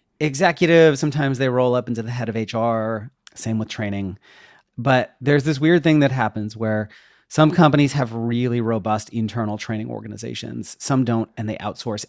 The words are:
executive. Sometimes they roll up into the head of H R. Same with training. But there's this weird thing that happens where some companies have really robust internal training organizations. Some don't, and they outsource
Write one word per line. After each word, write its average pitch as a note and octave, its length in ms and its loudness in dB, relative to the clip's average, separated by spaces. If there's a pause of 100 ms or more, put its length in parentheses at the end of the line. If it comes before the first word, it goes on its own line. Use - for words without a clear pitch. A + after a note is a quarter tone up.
(200)
executive. D#3+ 800 4
Sometimes C#3 400 0
they C3 120 0
roll B2 260 2
up B2 120 -2
into A2+ 140 -4
the A2+ 100 -8
head A#2+ 180 -4
of G#2+ 60 -4
H A2+ 200 -4
R. A2+ 560 -2 (240)
Same A2 240 -4
with G#2+ 100 -6
training. G2 480 -6 (600)
But B2+ 440 0
there's C#3+ 220 2
this D3 160 -2
weird D#3+ 240 4
thing D#3 160 4
that C#3 120 4
happens G#2+ 460 -2
where G#2+ 320 -2 (380)
some D#3 240 4
companies D3 420 4
have B2+ 200 -2
really A#2+ 480 -2
robust A2 480 -2
internal A2 480 -4
training A2 320 -8
organizations. A2 880 -10
Some C3+ 240 0
don't, A#2 340 0
and G#2+ 100 -6
they G#2+ 100 -4
outsource G#2+ 520 -8